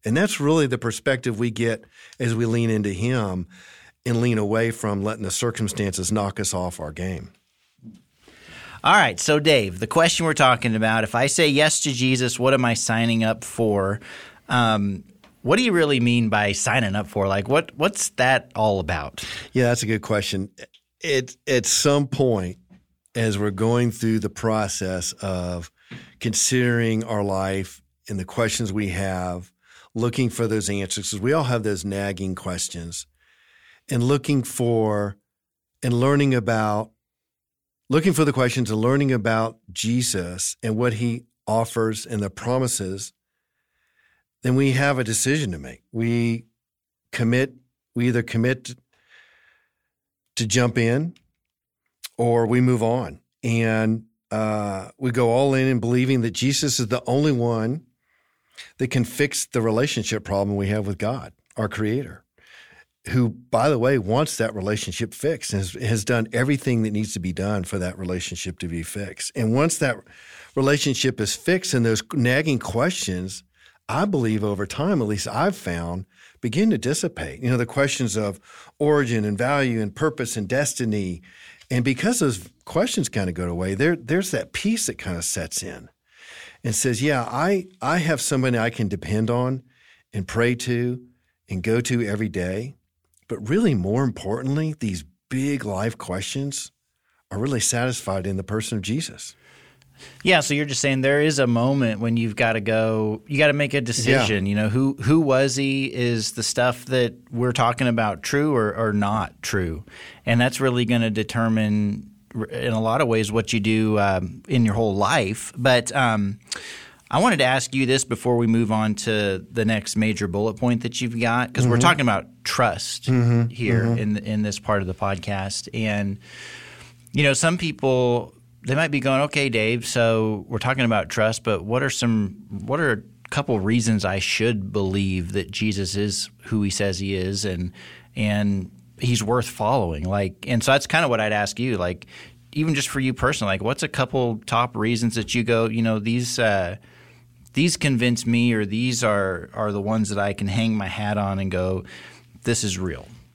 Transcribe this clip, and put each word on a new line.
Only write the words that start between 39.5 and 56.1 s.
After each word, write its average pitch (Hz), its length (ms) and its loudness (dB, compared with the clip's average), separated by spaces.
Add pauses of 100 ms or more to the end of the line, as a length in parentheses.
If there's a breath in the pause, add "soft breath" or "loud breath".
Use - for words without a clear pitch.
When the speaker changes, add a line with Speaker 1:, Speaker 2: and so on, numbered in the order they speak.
Speaker 1:
Jesus 98 920 -2
and 110 140 0
what 120 180 2
he 117 300 -4 (220)
offers 110 600 0
and 107 160 -4
the 98 80 -4
promises, 120 840 -4 (1300)
then 127 140 2
we 139 160 4
have 139 260 2
a 127 60 0
decision 120 480 0
to 80 60 -8
make. 65 240 -16 (100)
We 117 540 0 (680)
commit, 123 420 2 (400)
we 120 140 0
either 117 140 2
commit 120 420 0
to, 127 120 -14 (1600 soft breath)
to 117 100 0
jump 120 320 2
in 127 360 2 (1040)
or 117 300 4
we 123 140 4
move 123 220 4
on. 113 380 -2 (220)
And, 113 600 0 (260)
uh, 107 580 -4 (100)
we 127 120 -2
go 120 200 2
all 135 240 4
in 131 120 2
in 131 140 2
believing 123 420 2